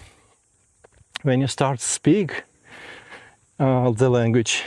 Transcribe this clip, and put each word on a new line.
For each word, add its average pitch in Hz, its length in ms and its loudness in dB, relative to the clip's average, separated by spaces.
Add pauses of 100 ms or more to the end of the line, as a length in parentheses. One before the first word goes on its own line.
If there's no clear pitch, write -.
(1200)
when 131 180 2
you 139 60 0
start 135 320 -2
to - 60 -10
speak, - 600 0 (1120)
uh, 127 320 2
the 120 180 2
language, 117 580 0